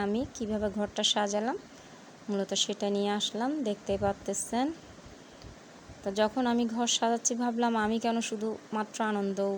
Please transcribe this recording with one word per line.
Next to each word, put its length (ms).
আমি 140
কিভাবে 400
ঘরটা 260
সাজালাম, 440
মূলত 220
সেটা 220
নিয়ে 140
আসলাম। 300
দেখতে 340
পাচ্ছেন, 640
তো 60
যখন 220
আমি 120
ঘর 140
সাজাচ্ছি 340
ভাবলাম 300
আমি 200
কেন 120
শুধুমাত্র 680
আনন্দ 280